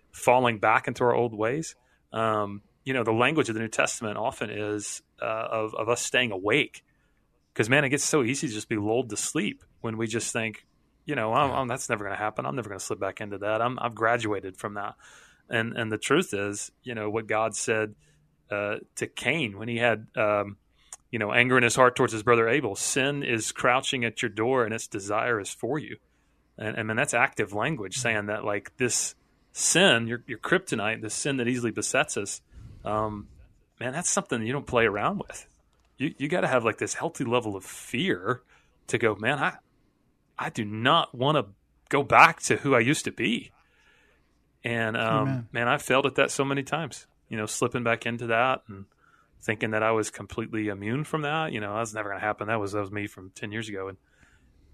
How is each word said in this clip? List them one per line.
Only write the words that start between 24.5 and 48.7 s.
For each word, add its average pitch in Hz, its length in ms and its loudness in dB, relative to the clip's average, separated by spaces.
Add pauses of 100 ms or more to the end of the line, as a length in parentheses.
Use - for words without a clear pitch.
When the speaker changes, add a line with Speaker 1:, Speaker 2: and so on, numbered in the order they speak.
Speaker 1:
and 104 100 -2
its - 120 -8
desire 107 540 -2
is 95 100 -8
for 131 280 -6
you." 107 180 -10 (600)
And, 107 180 -6
and, 110 100 -4
man, 110 100 -2
that's 139 180 0
active 117 380 0
language 107 440 -4
Speaker 2:
Mm-hmm. 127 60 -4
Speaker 1:
saying 110 240 0
that, 107 180 -4
like, 104 320 -4
this - 380 0 (380)
sin, 147 540 4
your, 120 200 -6
your 117 120 -10
kryptonite, 113 640 0
this 107 120 -6
sin 139 240 -2
that 120 100 0
easily 120 240 0
besets - 440 0
us, 101 240 -6 (440)
um, 107 420 -4 (540)
man, 123 120 -4
that's 170 180 -4
something 123 360 -2
you 120 60 -2
don't 139 140 -6
play 117 200 4
around 113 320 0
with. - 280 -12 (500)
You, 135 220 -4
you 139 100 -4
gotta 180 200 0
have, 127 160 2
like, 110 140 0
this 104 160 -4
healthy 156 300 -4
level 113 320 0
of 90 80 -12
fear 120 800 -4 (460)
to 120 100 0
go, 113 160 2
"Man, 117 240 -2
I, 160 180 -2 (840)
I 143 120 -4
do 113 140 -4
not 123 500 2
wanna 127 320 0 (420)
go 151 140 2
back 151 400 8
to 117 160 2
who 135 160 2
I 120 60 6
used 127 260 2
to 101 60 -4
be." - 380 -2 (1120)
And, 117 320 0
um, 113 320 2
Speaker 3:
Amen. 123 240 -4
Speaker 1:
man, 120 160 0
I 143 100 4
failed 131 280 2
at - 100 -2
that 139 140 4
so 139 140 0
many 139 180 0
times, 147 440 -6 (220)
you 113 80 -6
know, 107 100 -2
slipping 123 380 -2
back 117 220 0
into 117 220 -4
that 123 400 2
and 98 180 -14 (540)